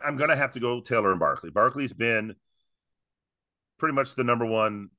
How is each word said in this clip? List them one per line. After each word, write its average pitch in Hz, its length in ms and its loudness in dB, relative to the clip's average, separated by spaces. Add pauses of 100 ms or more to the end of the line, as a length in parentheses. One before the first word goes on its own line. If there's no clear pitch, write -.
I'm 143 140 -4
gonna 147 200 2
have 135 160 -2
to 123 80 -10
go 120 200 -2
Taylor 107 300 2
and 90 100 0
Barkley. 78 300 0
Barkley's 123 420 0
been 110 420 -2 (1400)
pretty 156 160 -2
much 135 200 -2
the 131 100 0
number 120 220 2
one 107 420 0 (100)